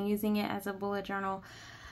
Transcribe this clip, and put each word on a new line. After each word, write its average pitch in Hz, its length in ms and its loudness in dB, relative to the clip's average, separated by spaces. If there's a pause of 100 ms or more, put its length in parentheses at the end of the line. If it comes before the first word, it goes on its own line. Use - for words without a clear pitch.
using 208 300 4
it 208 140 2
as 196 160 -2
a 202 60 0
bullet 202 320 0
journal, 196 400 -2 (480)